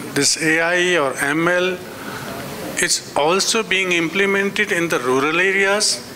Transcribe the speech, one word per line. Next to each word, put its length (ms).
this 260
A 180
I 380
or 200
M 280
L, 320
it's 380
also 460
being 300
implemented 800
in 160
the 100
rural 400
areas 600